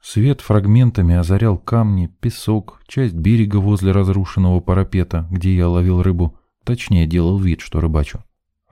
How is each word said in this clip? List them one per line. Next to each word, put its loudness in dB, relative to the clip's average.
Свет -2
фрагментами 2
озарял 0
камни, -2
песок, -6
часть -4
берега 2
возле 0
разрушенного 0
парапета, -2
где -2
я 2
ловил 2
рыбу, 0
точнее, 0
делал 0
вид, -2
что -6
рыбачу. -2